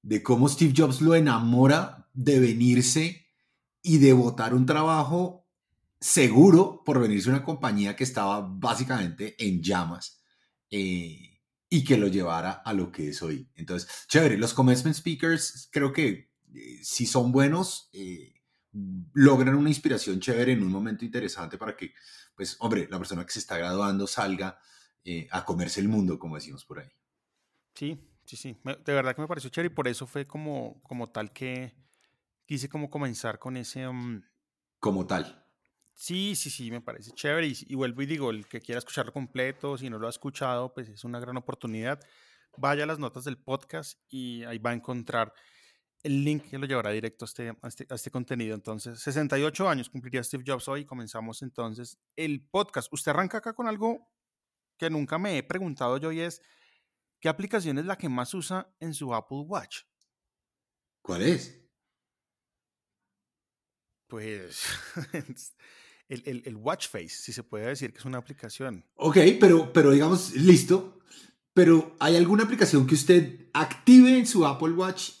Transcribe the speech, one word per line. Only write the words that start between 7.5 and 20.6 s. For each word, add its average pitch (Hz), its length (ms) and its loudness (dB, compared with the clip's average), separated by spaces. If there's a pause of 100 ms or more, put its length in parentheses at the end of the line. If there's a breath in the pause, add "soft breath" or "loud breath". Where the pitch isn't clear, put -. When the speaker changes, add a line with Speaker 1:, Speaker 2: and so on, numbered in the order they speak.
Speaker 1:
que 131 80 -2
estaba 104 340 -4
básicamente 104 960 -4 (100)
en 90 160 0
llamas, 87 640 -6 (480)
eh, 90 640 -8 (360)
y 156 140 2
que 135 140 4
lo 104 100 2
llevara 90 440 -2
a 110 200 -10
lo 87 220 -4
que 76 160 -8
es 71 120 -12
hoy. 76 320 -10
Entonces, 87 360 -10 (180 loud breath)
chévere, 143 300 4
los 117 160 -2
commencement 127 420 4
speakers 165 760 -4
creo 139 220 -2
que, 131 400 -4 (240)
eh, 62 260 -20
si - 240 -6
son 123 280 0
buenos, 147 580 0
eh, 90 440 -16 (760)
logran 135 400 6
una 143 140 2
inspiración 113 540 -2
chévere 123 320 0
en 107 100 0